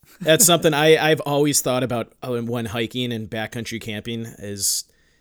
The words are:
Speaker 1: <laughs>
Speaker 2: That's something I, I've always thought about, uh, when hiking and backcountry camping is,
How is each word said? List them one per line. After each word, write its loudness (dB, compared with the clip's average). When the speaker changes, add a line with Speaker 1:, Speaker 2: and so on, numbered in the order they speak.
Speaker 1:
<laughs> -20
Speaker 2:
That's 4
something 4
I, 6
I've 2
always 0
thought 0
about, -4
uh, -4
when -4
hiking -4
and -8
backcountry -8
camping -8
is, -4